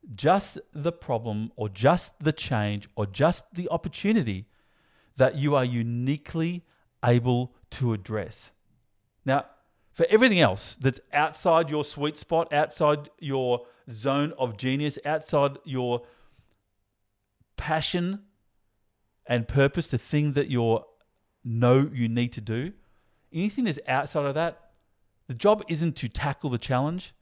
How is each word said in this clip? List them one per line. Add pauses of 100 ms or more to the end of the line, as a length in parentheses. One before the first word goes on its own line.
(140)
Just (140)
the
problem
or
just
the
change
or
just
the
opportunity (680)
that
you
are
uniquely (400)
able (180)
to
address. (760)
Now, (460)
for
everything
else
that's (120)
outside
your
sweet
spot,
outside (100)
your (260)
zone
of
genius,
outside
your (1500)
passion (1040)
and
purpose,
the
thing
that
you (640)
know
you
need
to
do, (600)
anything
that's
outside
of
that, (580)
the
job
isn't
to
tackle
the
challenge.